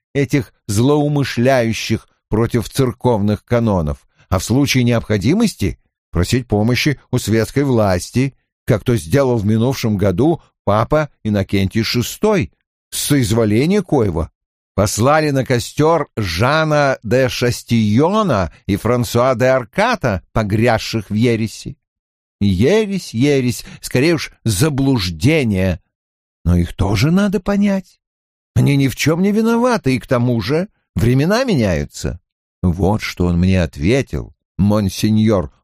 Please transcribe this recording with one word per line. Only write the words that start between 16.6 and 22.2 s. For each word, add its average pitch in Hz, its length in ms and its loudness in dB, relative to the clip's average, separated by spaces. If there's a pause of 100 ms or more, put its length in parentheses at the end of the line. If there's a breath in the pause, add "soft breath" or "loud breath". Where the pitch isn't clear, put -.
де 123 260 0
Шастийона 120 1200 0 (140)
и 190 100 0
Франсуа 123 580 0
де 123 120 0
Арката, 131 760 0 (100)
погрязших 110 760 -2
в 104 40 -4
ереси. 113 640 -2 (640)